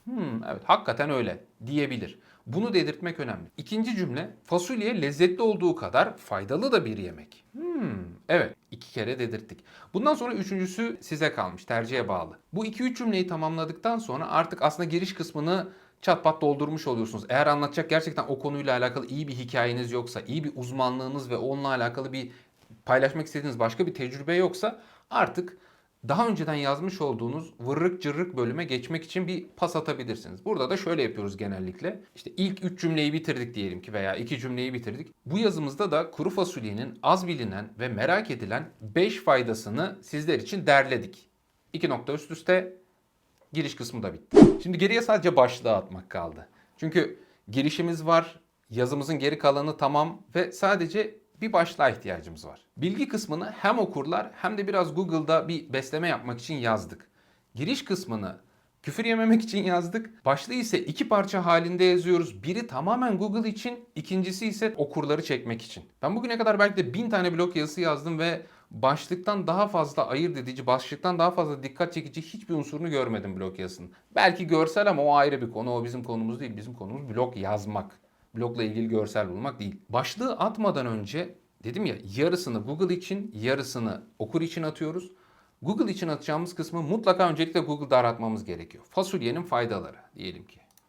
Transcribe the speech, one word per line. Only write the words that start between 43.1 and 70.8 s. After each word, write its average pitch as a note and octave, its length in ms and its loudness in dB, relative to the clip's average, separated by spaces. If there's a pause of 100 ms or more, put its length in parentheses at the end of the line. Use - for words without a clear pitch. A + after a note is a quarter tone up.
giriş C#3+ 220 -2
kısmı A#2+ 280 -8
da F#2 100 -4
bitti. - 240 2 (260)
Şimdi F3+ 140 -2
geriye A3+ 240 4
sadece G3+ 340 4
başlığı B2 400 6
atmak F#2 340 -4
kaldı. E2 380 -8 (300)
Çünkü D#3+ 420 0 (280)
girişimiz D#3 580 0
var, E3 340 4 (300)
yazımızın C3+ 500 0
geri C#3 180 2
kalanı C#3+ 400 2
tamam D3 440 2 (140)
ve F#3 160 0
sadece G3 720 0 (180)
bir A3 120 -4
başlığa E3+ 360 4
ihtiyacımız E2 560 -8
var. D2 160 -18 (160)
Bilgi G3+ 300 -2
kısmını G#3 500 -6
hem A3+ 220 2
okurlar E3+ 540 -2
hem G#3 240 -4
de G3+ 100 -2
biraz F3+ 280 2
Google'da D#3+ 520 2
bir D#3+ 260 -6
besleme C#3+ 340 -2
yapmak A#2+ 320 -4
için D#3+ 160 -8
yazdık. A2 540 -2 (460)
Giriş D#3+ 300 -2
kısmını G#2+ 520 -4 (460)
küfür A3 220 -4
yememek A3+ 360 6
için G3+ 220 -2
yazdık. F3+ 600 -2
Başlığı C#3+ 280 0
ise A#3+ 320 0
iki - 240 -2
parça G3 360 2
halinde E3+ 380 4
yazıyoruz. F3 600 4
Biri G3+ 240 -4
tamamen G3+ 500 0
Google G#3+ 320 0
için, A#3+ 300 -6 (160)
ikincisi F#3 520 -2
ise A3 300 -2
okurları D3 460 0
çekmek A#2 380 -4
için. - 220 -16 (180)
Ben E3+ 140 0
bugüne A#3 220 -2
kadar G#3+ 220 4
belki G3+ 180 6
de C3 160 0
bin A3 160 -2
tane F3+ 240 2
blog F3 220 2
yazısı D3+ 260 -2
yazdım D#3 380 0
ve E3 220 0 (300)
başlıktan E3 760 0
daha F#3 200 4
fazla D#3 400 0
ayırt D3 300 0
edici, B2+ 300 -8
başlıktan D3 520 2